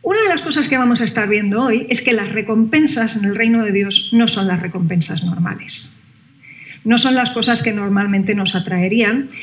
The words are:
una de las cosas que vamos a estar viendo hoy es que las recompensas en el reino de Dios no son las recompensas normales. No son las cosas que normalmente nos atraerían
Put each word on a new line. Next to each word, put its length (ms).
una 200
de 60
las 120
cosas 280
que 100
vamos 220
a 40
estar 240
viendo 360
hoy 260
es 100
que 120
las 180
recompensas 840
en 80
el 100
reino 300
de 80
Dios 400
no 160
son 180
las 160
recompensas 640
normales. 760
No 140
son 180
las 140
cosas 300
que 120
normalmente 640
nos 180
atraerían 760